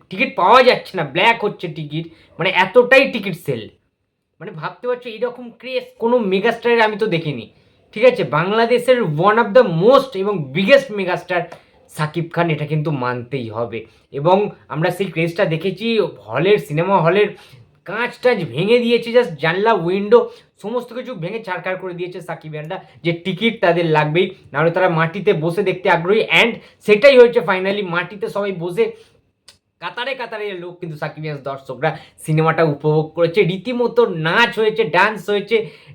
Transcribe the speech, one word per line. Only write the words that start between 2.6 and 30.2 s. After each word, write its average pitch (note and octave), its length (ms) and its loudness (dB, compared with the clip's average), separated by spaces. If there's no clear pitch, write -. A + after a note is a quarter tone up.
টিকিট G3 340 -8
সেল। A2 240 -6
মানে, F#3 120 -14
ভাবতে F3 360 -10
পারছো, B3 220 -4
এইরকম A#3 420 -8
ক্রেজ B3+ 320 -8
কোনো A#3 180 2
মেগাস্টারের A3+ 640 2
আমি G#3+ 160 2
তো A3 80 0
দেখিনি, D#3 460 -4
ঠিক A3 120 2
আছে? A#3+ 180 6
বাংলাদেশের A3+ 800 0
one D3+ 140 -4
of G3+ 200 4
the A3 180 2
most A3 580 4
এবং F#3+ 300 -4
বিগেস্ট F#3+ 480 2
মেগাস্টার F3+ 500 -4
শাকিব D#3 360 -4
খান, E3+ 160 0
এটা D3 160 -4
কিন্তু D3+ 260 -4
মানতেই B2 580 -6
হবে। A2+ 360 -8
এবং F#3 380 0
আমরা D#3 240 -4
সেই G3 140 -4
ক্রেজটা E3 400 -2
দেখেছি, F#3+ 540 -4
হলের, E3 580 0
সিনেমা F3+ 440 0
হলের F#3 260 2
কাঁচ A3+ 340 -8
টাচ B3 180 2
ভেঙে F3+ 420 0
দিয়েছে, A#3 320 0
just A#3+ 120 4
জানলা, F3+ 500 0
উইন্ডো, G3+ 560 2
সমস্ত A#3 320 -8
কিছু B3 220 -10
ভেঙে G3 280 -10
ছারখার F#3 320 -6
করে F#3 180 -10
দিয়েছে F3 280 -10
সাকিবিয়ানরা, D#3 640 -12
যে E3 80 0
টিকিট F#3+ 500 -2
তাদের E3+ 240 2
লাগবেই, D#3 500 2
নাহলে D#3 180 2
তারা F#3 180 2
মাটিতে E3 440 0
বসে E3+ 300 -2
দেখতে F#3 260 -2
আগ্রহী। F3 300 2
And G3+ 340 2
সেটাই B3+ 320 6
হয়েছে A#3+ 220 8
finally, F#3+ 480 -2
মাটিতে F3 420 -6
সবাই G3+ 220 -4
বসে F3+ 400 -2
কাতারে A#3+ 360 -8
কাতারে A3 380 -8